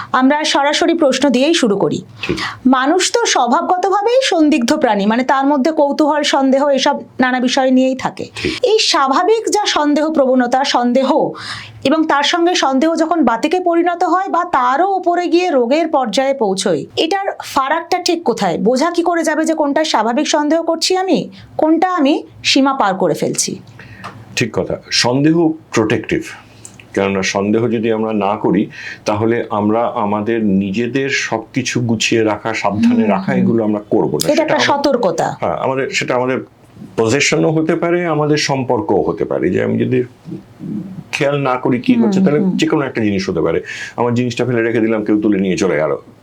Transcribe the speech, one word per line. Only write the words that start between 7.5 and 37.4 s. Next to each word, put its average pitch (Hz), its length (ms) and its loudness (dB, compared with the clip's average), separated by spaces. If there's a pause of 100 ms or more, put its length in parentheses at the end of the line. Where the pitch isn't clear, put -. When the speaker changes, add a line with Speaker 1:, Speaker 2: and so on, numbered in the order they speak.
Speaker 1:
নিয়েই 262 260 2
থাকে। - 300 -8 (100)
Speaker 2:
ঠিক। 330 160 -4 (100)
Speaker 1:
এই 440 160 2
স্বাভাবিক 349 720 2
যা 403 160 0
সন্দেহ 294 460 0
প্রবণতা, 254 520 2
সন্দেহ 254 640 2 (540)
এবং 311 220 2
তার 285 160 2
সঙ্গে 339 320 2
সন্দেহ 311 420 2
যখন 320 280 0
বাতিকে 294 360 0
পরিণত 339 440 0
হয় 370 240 0
বা 349 160 -2
তারও 294 500 2
ওপরে 349 340 0
গিয়ে 349 220 2
রোগের 285 380 2
পর্যায়ে 269 460 0
পৌঁছয়, 190 500 -2 (120)
এটার 392 300 -2 (180)
ফারাকটা 330 540 -2
ঠিক 349 240 -2
কোথায়? 202 360 0
বোঝা 254 320 2
কি 339 120 -2
করে 339 220 0
যাবে 311 200 0
যে 320 100 0
কোনটা 302 300 0
স্বাভাবিক 247 440 0
সন্দেহ 311 340 0
করছি 330 340 -2
আমি, 370 340 0 (260)
কোনটা 330 380 2
আমি 330 280 2 (220)
সীমা 277 300 2
পার 208 200 0
করে 185 200 0
ফেলছি? - 440 -4 (800)
Speaker 2:
ঠিক 117 160 -2
কথা। 82 240 -2 (140)
সন্দেহ 156 580 2 (240)
প্রোটেক্টিভ, - 500 0 (720)
কেননা 98 280 0
সন্দেহ 104 460 0
যদি 113 240 0
আমরা 110 200 -2
না 104 240 0
করি, 107 300 0 (380)
তাহলে 113 460 0
আমরা 107 440 0
আমাদের 107 500 -2
নিজেদের 117 680 -2
সবকিছু 120 680 -4
গুছিয়ে 113 440 0
রাখা, 107 300 -2
সাবধানে 226 480 2
Speaker 1:
হুম, 208 80 2
Speaker 2:
রাখা, 190 220 0
Speaker 1:
হুম। 123 100 2
Speaker 2:
এগুলো 117 220 2
আমরা 104 160 0 (100)
করবো 90 280 0
না। - 140 0
Speaker 1:
এটা 311 100 2
Speaker 2:
সেটা - 0 -
Speaker 1:
একটা 311 120 0
Speaker 2:
আমাদের 285 360 0
Speaker 1:
সতর্কতা। 185 500 -2
Speaker 2:
হ্যাঁ, 87 160 -2
আমাদের, 131 340 -2
সেটা 139 240 -4
আমাদের 127 300 -2 (520)
পজিশনও 143 560 2